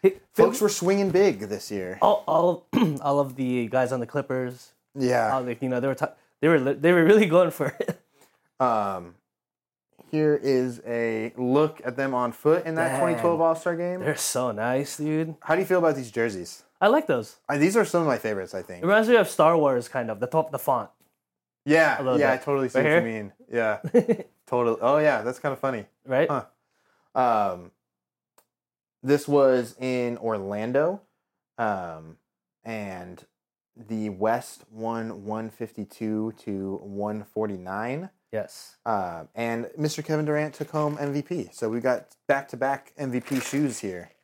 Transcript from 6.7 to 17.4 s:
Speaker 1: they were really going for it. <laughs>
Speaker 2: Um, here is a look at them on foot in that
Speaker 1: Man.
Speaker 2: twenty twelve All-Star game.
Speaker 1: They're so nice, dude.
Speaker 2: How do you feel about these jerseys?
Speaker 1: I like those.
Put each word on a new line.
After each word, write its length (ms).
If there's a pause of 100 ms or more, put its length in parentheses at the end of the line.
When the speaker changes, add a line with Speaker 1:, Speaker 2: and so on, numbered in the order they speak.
Speaker 1:
they 200
were 100
really 240
going 240
for 160
it. 360
<laughs> 40 (520)
Speaker 2:
Um, 560 (960)
here 280
is 460
a 500
look 480
at 120
them 180
on 180
foot 360
in 80
that 160
Speaker 1:
Man. 80
Speaker 2:
twenty 200
twelve 220
All-Star 340
game. 260
Speaker 1:
They're 140
so 360
nice, 460
dude. 420
Speaker 2:
How 160
do 60
you 40
feel 140
about 160
these 160
jerseys? 500 (180)
Speaker 1:
I 100
like 180
those. 300 (120)